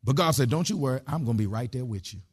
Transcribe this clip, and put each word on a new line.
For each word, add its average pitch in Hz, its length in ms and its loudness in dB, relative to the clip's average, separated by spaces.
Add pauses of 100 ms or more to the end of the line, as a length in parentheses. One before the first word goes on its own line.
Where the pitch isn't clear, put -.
but 131 120 2
God 165 160 4
said, 127 200 4
"Don't 165 180 0
you 214 80 0
worry. 131 300 0
I'm 160 180 -2
gonna 117 120 2
be 107 100 2
right 113 240 -4
there 127 140 -6
with 104 280 -8
you. 104 60 -12 (140)